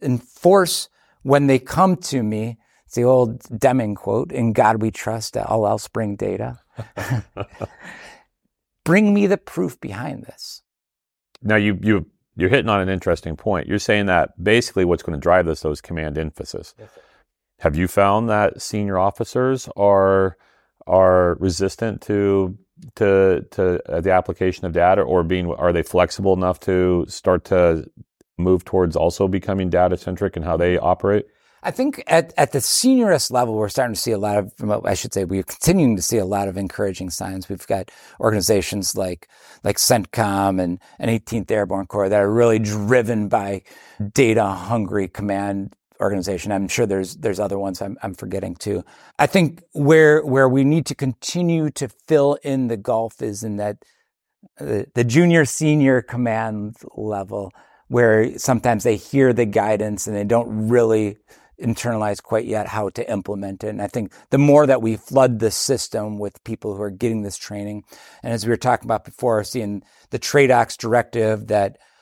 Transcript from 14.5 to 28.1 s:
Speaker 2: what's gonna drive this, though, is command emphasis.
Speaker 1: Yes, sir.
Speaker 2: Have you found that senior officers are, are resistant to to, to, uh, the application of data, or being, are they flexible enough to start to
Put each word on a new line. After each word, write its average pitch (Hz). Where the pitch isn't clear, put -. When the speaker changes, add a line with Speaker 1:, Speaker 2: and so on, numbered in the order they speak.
Speaker 2:
what's 87
gonna 80
drive 87
this, 80
though, 78
is 73
command 78
emphasis. -
Speaker 1:
Yes, 107
sir. -
Speaker 2:
Have 76
you 90
found 101
that 104
senior 101
officers 127
are, 98
are 92
resistant 95
to 98
to, 98
to, 92
uh, 82
the 92
application 92
of 85
data, 90
or 85
being, 87
are 87
they 85
flexible 90
enough 92
to 92
start -
to 85